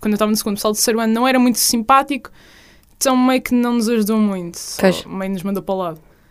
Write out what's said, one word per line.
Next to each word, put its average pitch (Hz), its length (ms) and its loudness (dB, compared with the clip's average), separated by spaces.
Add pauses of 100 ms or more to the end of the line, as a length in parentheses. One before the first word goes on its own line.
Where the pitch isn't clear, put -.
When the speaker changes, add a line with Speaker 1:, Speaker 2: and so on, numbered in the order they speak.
Speaker 1:
quando 214 120 0
eu 208 40 2
estava 214 140 2
no 220 60 2
segundo, 208 180 -2
o - 20 -6
pessoal 214 160 -2
do 214 40 -2
terceiro 226 240 0
ano 226 120 0
não 240 160 2
era 254 100 4
muito 247 200 4
simpático, 269 720 0 (680)
então 262 200 0
meio 254 260 4
que - 120 -4
não 240 200 0
nos 226 160 0
ajudou 220 280 0
muito, 185 400 -2
só - 240 -10
Speaker 2:
Pois. 185 240 2
Speaker 1:
meio 190 260 -8
nos 185 100 -6
mandou 196 200 -4
para 190 120 -4
o 190 40 -4
lado. 165 220 -6 (300)